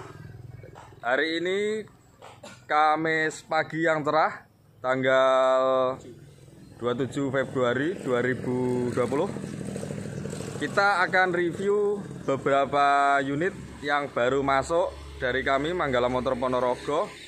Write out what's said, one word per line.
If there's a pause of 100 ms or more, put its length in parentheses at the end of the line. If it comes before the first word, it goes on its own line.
(1000)
Hari
ini (880)
Kamis
pagi
yang
cerah, (400)
tanggal (800)
dua
puluh
tujuh
Februari
dua
ribu
dua
puluh. (1300)
Kita
akan
review (160)
beberapa
unit
yang
baru
masuk (240)
dari
kami,
Manggala
Motor
Ponorogo. (180)